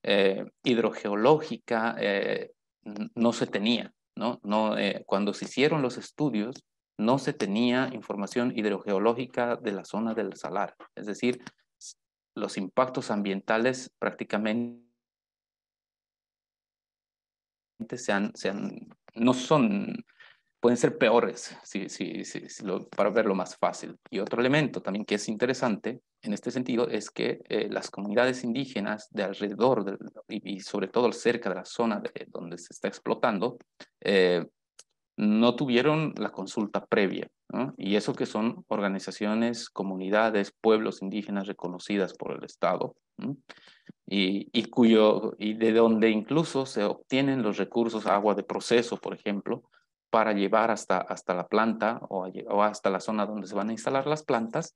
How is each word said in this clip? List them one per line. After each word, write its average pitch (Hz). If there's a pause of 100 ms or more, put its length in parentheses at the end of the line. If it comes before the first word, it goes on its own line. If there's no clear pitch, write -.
eh, 101 (160)
hidrogeológica, 113
eh, 101 (320)
n-, 104
no 117
se 120
tenía, 104 (240)
¿no? 117
No, 107
eh, 101
cuando 101
se -
hicieron 147
los 123
estudios, 120 (320)
no 117
se 139
tenía 120
información 107
hidrogeológica 113
de 104
la 92
zona 113
del 98
salar. 87 (180)
Es 101
decir, 120 (360)
s-, - (380)
los 104
impactos 127
ambientales 110
prácticamente 110 (3000)
se -
han, 101
se -
han, 101 (260)
no 117
son, 113 (560)
pueden 120
ser 139
peores, 110
si, 98
si, -
si, -
si -
lo, 95
para 104
verlo 101
más 92
fácil. - (120)
Y 95
otro 110
elemento 127
también 101
que 101
es 104
interesante 123 (200)
en 104
este 120
sentido 123
es 110
que, 120
eh, 107
las 104
comunidades 120
indígenas 110
de 104
alrededor 104
del, 98 (300)
y, 98
y 92
sobre 98
todo 120
cerca 117
de 92
la 90
zona 110
de, -
donde 85
se -
está -
explotando, 117 (440)
eh, 90 (720)
no 110
tuvieron 143
la 104
consulta 101
previa, 90 (200)
¿no? 123
Y 98
eso 123
que 120
son 113
organizaciones, 107
comunidades, 101
pueblos 107
indígenas 101
reconocidas 90
por -
el -
Estado, - (200)
¿no? 131 (720)
Y, 98
y 113
cuyo, 110
y 107
de 113
donde 113
incluso 135
se 107
obtienen 131
los 101
recursos, 110
agua 101
de 101
proceso, 113
por -
ejemplo, 101 (480)
para 110
llevar 107
hasta, 98
hasta -
la 90
planta 110
o 95
a 92
lle-, 110
o 104
hasta 104
la 95
zona 107
donde 104
se 101
van 101
a 113
instalar 135
las 151
plantas 120